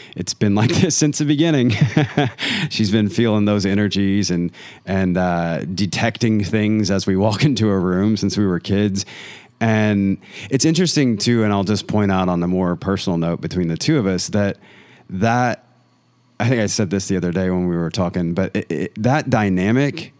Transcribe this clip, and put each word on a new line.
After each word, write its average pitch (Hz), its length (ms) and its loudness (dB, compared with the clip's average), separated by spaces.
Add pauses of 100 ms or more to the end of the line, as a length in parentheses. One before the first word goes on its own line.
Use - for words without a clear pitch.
(160)
it's - 160 -6
been 104 220 0
like 113 160 2
<laughs> 165 100 0
this 180 160 2
since 147 220 2
the 151 80 0
beginning. 143 460 2 (500)
<laughs> 190 480 -4
She's 107 200 0
been 104 200 2
feeling 107 340 2
those 104 220 2
energies 98 640 0
and, 87 220 -2 (340)
and, 92 320 0
uh, 85 480 -2
detecting 104 760 0
things 107 460 0
as 98 160 0
we 95 80 2
walk 104 300 0
<laughs> 156 60 4
into 110 180 2
a 98 100 2
room 95 380 0
since 101 220 -2
we 104 80 2
were 90 120 0
kids. 98 460 -2 (560)
And 107 560 2 (340)
it's 135 140 0
interesting 151 540 2
too, 117 260 2
and 104 80 2
I'll 101 100 2
just 98 260 -2
point 104 220 2
out 92 200 2
on 87 120 0
a 87 60 -2
more 90 260 0
personal 95 440 -2
note 82 240 -2
between 82 260 -2
the 80 80 -2
two 151 220 0
of 101 80 0
us 92 220 -2
that, 101 280 -2 (540)
that, 117 560 0 (720)
I 117 80 0
think 120 140 2
I 101 60 0
said 104 200 -2
this 95 200 -2
the 95 100 0
other 87 140 -2
day 92 180 0
when 90 180 0
we 85 80 0
were 82 140 -2
talking, 87 420 -2
but 95 240 -2
it, - 160 -4
it, 85 300 -6
that 131 260 0
dynamic 113 920 0